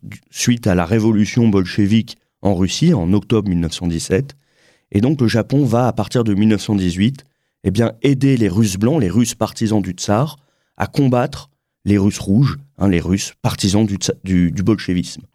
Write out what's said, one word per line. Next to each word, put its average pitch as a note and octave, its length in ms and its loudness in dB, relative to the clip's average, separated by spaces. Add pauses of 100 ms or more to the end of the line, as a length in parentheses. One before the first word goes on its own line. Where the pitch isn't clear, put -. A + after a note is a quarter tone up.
du, G2+ 160 -18 (100)
suite - 380 -2
à F#2 80 2
la F2+ 80 0
révolution G#2+ 640 2
bolchevique G2+ 680 0 (240)
en G2+ 120 2
Russie F#2+ 400 0
en F2+ 200 0
octobre G#2 340 0
mille F2 140 0
neuf E2 100 -2
cent F2 160 -6
dix-sept. F2+ 480 -2 (560)
Et G2+ 80 2
donc, B2 220 0
le A2+ 80 2
Japon B2+ 340 0
va, B2 240 2
à A2 60 -2
partir A#2 320 -2
de G#2+ 80 0
mille G#2+ 160 2
neuf G#2 140 0
cent G#2+ 120 -2
dix-huit, F#2+ 480 0 (400)
eh G2 80 0
bien, A2 300 0
aider C#3 340 2
les A2 140 2
Russes G2 260 0
blancs, A#2+ 240 2
les G2+ 100 0
Russes A2+ 260 0
partisans G#2+ 460 -2
du F#2 100 -6
tsar, G#2+ 440 -2 (400)
à G2 120 -4
combattre C3+ 640 -2 (360)
les G2+ 120 2
Russes G2 220 0
rouges, G2 380 0 (200)
hein, F#2 120 0
les F2 100 2
Russes F2+ 420 -4
partisans G#2 440 0
du G2+ 100 -4
tsa-, - 200 -4 (100)
du, F2+ 260 2
du G2 120 -6
bolchevisme. F#2 580 -2 (140)